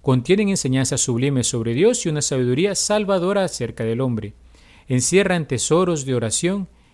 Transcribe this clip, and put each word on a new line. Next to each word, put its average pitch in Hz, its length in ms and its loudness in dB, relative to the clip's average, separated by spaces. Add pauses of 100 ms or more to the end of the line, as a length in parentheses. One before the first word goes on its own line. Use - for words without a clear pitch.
contienen 175 480 2
enseñanzas 135 500 0
sublimes 127 480 0
sobre 117 280 -2
Dios 226 300 2
y 175 40 -2
una 151 120 -2
sabiduría 135 540 0
salvadora 196 720 0
acerca 120 400 -6
del 113 160 -2
hombre. 110 320 -4 (560)
Encierran 170 580 2
tesoros 160 560 0
de 131 120 -2
oración 170 520 -2 (260)